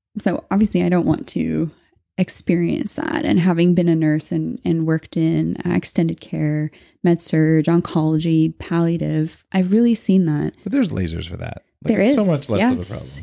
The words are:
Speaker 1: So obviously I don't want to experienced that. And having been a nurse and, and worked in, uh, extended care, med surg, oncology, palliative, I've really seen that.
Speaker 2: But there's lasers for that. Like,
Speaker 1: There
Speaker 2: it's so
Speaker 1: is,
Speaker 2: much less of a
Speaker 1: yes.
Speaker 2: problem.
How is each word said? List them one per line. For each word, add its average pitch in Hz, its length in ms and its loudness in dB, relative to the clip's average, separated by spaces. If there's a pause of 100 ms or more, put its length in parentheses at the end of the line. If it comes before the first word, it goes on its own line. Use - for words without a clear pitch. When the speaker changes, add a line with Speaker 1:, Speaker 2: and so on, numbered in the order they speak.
(200)
Speaker 1:
So - 320 -2
obviously 196 320 2
I 175 60 2
don't 175 180 2
want - 220 0
to - 420 -2 (460)
experienced 175 800 -2
that. - 300 -4
And 196 140 2
having 175 340 2
been 175 160 2
a 165 60 4
nurse 156 360 0
and, 160 320 -6
and 165 220 0
worked 160 320 -2
in, 160 480 0
uh, 175 100 -2
extended 170 460 -2
care, 151 480 -2 (340)
med 170 180 4
surg, 156 440 2
oncology, 160 960 2
palliative, 165 920 -2
I've 185 200 0
really 233 240 4
seen 190 300 2
that. 151 280 -2 (100)
Speaker 2:
But 190 80 -6
there's 254 200 0
lasers 82 360 -4
for 85 100 -12
that. 85 260 -12 (200)
Like, - 120 0
Speaker 1:
There - 60 0
Speaker 2:
it's 285 140 4
so 233 60 2
Speaker 1:
is, 202 60 2
Speaker 2:
much 151 220 0
less 196 220 2
of 254 60 0
a - 40 -4
Speaker 1:
yes. - 80 -8
Speaker 2:
problem. - 200 -10 (140)